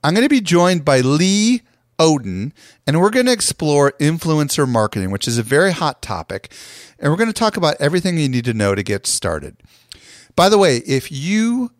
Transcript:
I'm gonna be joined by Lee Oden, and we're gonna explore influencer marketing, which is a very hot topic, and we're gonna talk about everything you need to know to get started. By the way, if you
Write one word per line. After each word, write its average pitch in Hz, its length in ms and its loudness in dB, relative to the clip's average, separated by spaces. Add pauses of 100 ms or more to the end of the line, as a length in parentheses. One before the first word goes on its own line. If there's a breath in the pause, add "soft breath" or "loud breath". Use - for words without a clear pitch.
I'm 156 120 0
gonna 247 120 2
be 277 140 2
joined 175 420 2
by 135 180 4
Lee 190 600 2 (380)
Oden, 127 520 0 (360 soft breath)
and 151 120 0
we're 202 120 4
gonna 254 200 2
explore 147 680 0
influencer 151 680 0
marketing, 107 440 -2
which 98 160 -6
is 117 100 -2
a 117 60 -2
very 151 280 2
hot 151 300 -4
topic, 95 500 -10 (460 loud breath)
and 143 140 -2
we're 175 80 -2
gonna 226 120 0
talk 214 240 -2
about 160 240 0
everything 170 380 -2
you 147 100 0
need 123 180 -2
to 120 100 -2
know 101 180 0
to 98 80 -2
get 98 240 -4
started. 78 500 -6 (800 loud breath)
By 185 140 4
the 214 80 4
way, 160 200 4
if 131 340 -4
you 220 580 -2 (100)